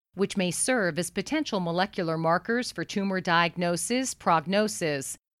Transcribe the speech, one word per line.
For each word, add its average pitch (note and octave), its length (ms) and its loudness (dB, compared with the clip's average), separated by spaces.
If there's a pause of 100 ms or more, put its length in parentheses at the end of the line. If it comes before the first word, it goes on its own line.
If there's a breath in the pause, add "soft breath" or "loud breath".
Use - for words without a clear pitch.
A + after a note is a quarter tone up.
(140)
which G3 240 -2
may F3+ 120 0
serve F#3 480 0
as F3 120 -2
potential A3 500 -2
molecular E3+ 560 0
markers F3 560 0
for E3 140 -6
tumor G3 340 -2
diagnosis, F3 920 0
prognosis, E3+ 1040 0 (220)